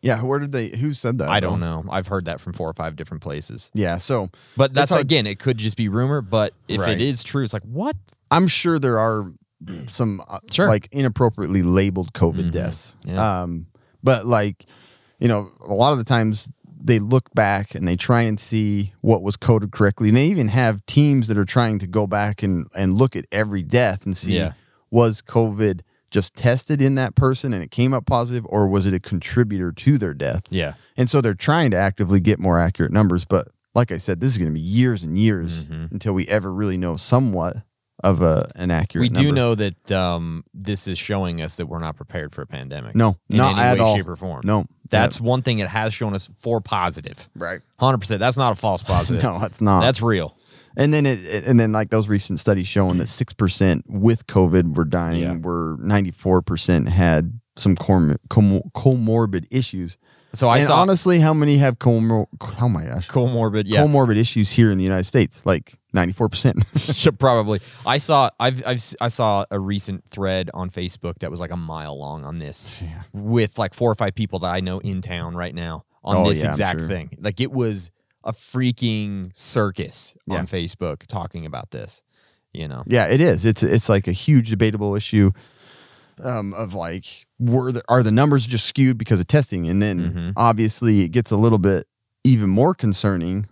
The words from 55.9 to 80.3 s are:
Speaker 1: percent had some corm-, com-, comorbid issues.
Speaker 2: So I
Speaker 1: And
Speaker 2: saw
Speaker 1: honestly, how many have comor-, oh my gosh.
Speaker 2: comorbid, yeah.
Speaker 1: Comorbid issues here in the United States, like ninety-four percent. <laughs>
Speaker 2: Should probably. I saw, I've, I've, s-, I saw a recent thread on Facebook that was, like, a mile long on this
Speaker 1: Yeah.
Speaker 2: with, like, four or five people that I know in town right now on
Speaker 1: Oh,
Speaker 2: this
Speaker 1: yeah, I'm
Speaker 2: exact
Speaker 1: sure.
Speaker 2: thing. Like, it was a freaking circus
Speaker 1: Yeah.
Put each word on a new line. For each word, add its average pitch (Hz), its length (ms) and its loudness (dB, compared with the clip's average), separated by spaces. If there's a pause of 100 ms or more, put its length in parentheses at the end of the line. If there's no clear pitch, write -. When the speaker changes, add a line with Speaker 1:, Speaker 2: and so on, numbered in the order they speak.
Speaker 1:
percent 82 480 0
had 87 500 2 (160)
some 98 200 2
corm-, 82 420 2 (100)
com-, 98 360 4 (100)
comorbid 113 800 0
issues. 95 460 -6 (360)
Speaker 2:
So 120 160 2
I 120 80 4
Speaker 1:
And 143 100 4
Speaker 2:
saw 143 140 6
Speaker 1:
honestly, 180 380 4
how 156 120 6
many 147 260 4
have 135 200 4
comor-, 113 480 2 (340)
oh 120 100 2
my 80 160 -2
gosh. 71 220 -6
Speaker 2:
comorbid, 117 600 0
yeah. 107 180 4
Speaker 1:
Comorbid 135 320 4
issues 110 360 2
here 113 180 6
in 95 80 2
the 92 40 0
United 95 200 0
States, - 420 0
like - 300 -2 (180)
ninety-four 92 340 0
percent. - 300 0 (120)
<laughs> - 60 -6
Speaker 2:
Should 147 440 0
probably. 117 400 2 (260)
I 127 140 2
saw, 139 400 4
I've, 127 260 -2
I've, 127 120 -4
s-, - 220 -6
I 117 100 0
saw 104 420 0
a 101 80 -4
recent 98 500 -6
thread 95 460 -4
on 90 160 -8
Facebook 87 480 -8
that 85 100 -8
was, 85 100 -12
like, 85 120 -8
a 87 40 -8
mile 80 440 -10
long 73 260 -12
on 80 140 -10
this - 280 -12 (140)
Speaker 1:
Yeah. 82 220 -12 (100)
Speaker 2:
with, 107 460 -2
like, 98 160 -4
four 117 160 0
or 107 40 0
five 101 200 -4
people 95 240 -4
that 90 100 -4
I 90 100 -4
know 92 200 -4
in 92 220 -6
town 85 340 -10
right 87 180 -8
now 82 320 -10 (180)
on 98 140 -2
Speaker 1:
Oh, 90 120 2
Speaker 2:
this 80 100 0
Speaker 1:
yeah, 76 80 -2
I'm 71 60 0
Speaker 2:
exact 87 260 -2
Speaker 1:
sure. 80 80 -6
Speaker 2:
thing. 82 340 -8
Like, 98 180 -6
it 131 120 -2
was 110 400 -4 (340)
a - 60 -6
freaking 110 1040 -4
circus - 800 -4 (120)
Speaker 1:
Yeah. 95 100 -4